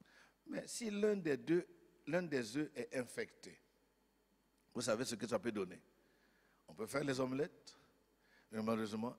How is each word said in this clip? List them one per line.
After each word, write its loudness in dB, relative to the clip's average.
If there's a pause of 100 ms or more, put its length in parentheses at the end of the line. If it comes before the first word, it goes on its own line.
(460)
Mais -4
si -4
l'un 4
des 2
deux, 4 (400)
l'un 2
des 0
œufs -2
est -4
infecté, -6 (1120)
vous -2
savez 2
ce -4
que -4
ça 2
peut -2
donner. -4 (880)
On -20
peut -6
faire 0
les 0
omelettes, -2 (760)
mais -4
malheureusement 0